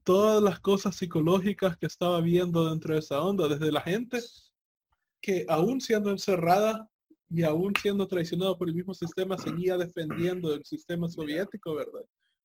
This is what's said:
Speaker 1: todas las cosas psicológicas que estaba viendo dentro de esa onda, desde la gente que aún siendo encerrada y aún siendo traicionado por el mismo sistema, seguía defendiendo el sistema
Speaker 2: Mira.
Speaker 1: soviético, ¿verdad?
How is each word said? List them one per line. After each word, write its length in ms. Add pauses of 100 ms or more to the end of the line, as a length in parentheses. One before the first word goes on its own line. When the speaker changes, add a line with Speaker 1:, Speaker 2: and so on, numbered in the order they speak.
Speaker 1:
todas 400
las 160
cosas 360
psicológicas 840
que 100
estaba 340
viendo 480
dentro 240
de 60
esa 200
onda, 280
desde 240
la 100
gente 380 (1040)
que 280
aún 320
siendo 300
encerrada 760 (440)
y 100
aún 400
siendo 260
traicionado 520
por 100
el 60
mismo 180
sistema, 460
seguía 360
defendiendo 800
el 120
sistema 420
Speaker 2:
Mira. 80
Speaker 1:
soviético, 580
¿verdad? 300 (420)